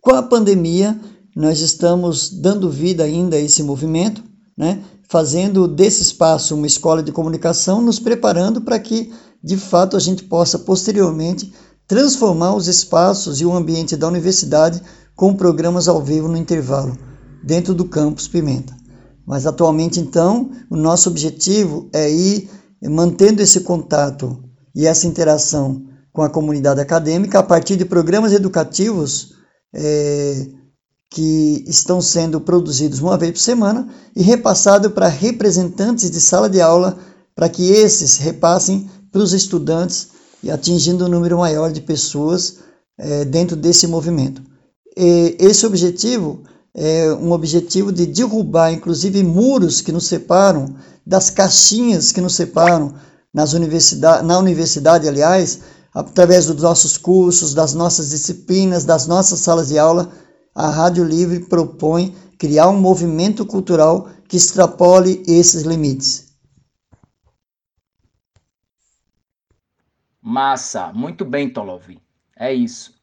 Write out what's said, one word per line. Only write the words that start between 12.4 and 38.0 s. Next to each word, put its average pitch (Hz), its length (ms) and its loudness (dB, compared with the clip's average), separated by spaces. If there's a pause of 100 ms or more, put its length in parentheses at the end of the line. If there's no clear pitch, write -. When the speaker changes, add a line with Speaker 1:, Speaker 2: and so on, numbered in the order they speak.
Speaker 1:
os 185 140 -4
espaços 175 720 0
e 165 60 -2
o 175 80 0
ambiente 165 420 -4
da 151 100 -4
universidade 170 760 0 (340)
com 196 180 2
programas 170 540 0
ao 160 160 2
vivo 156 240 -2
no 165 80 -2
intervalo, 139 640 -4 (440)
dentro 175 320 -2
do 175 120 -2
campus 151 420 -4
Pimenta. 131 480 -4 (500)
Mas 135 220 -4
atualmente, 160 540 0
então, 175 500 0 (180)
o - 60 -8
nosso 165 340 0
objetivo 165 840 -4
é 151 180 0
ir 190 380 -2 (340)
mantendo 175 580 2
esse 190 200 2
contato 143 840 -4 (320)
e 151 100 0
essa 160 220 2
interação 151 760 0 (260)
com 160 120 -2
a 147 60 0
comunidade 147 520 0
acadêmica 165 580 0
a 190 40 2
partir 180 340 0
de 180 80 0
programas 180 480 2
educativos, 185 1000 -2 (440)
é, 143 720 -4 (600)
que 156 580 0
estão 180 320 0
sendo 165 400 -2
produzidos 151 600 -2
uma 180 180 0
vez 170 140 -2
por 170 80 -8
semana 233 480 0 (280)
e 196 60 -2
repassado 202 720 4
para - 160 0
representantes 185 1040 -2
de 165 80 -6
sala 196 280 2
de 190 140 2
aula, 180 380 2 (340)
para 170 160 0
que 180 220 0
esses 208 460 4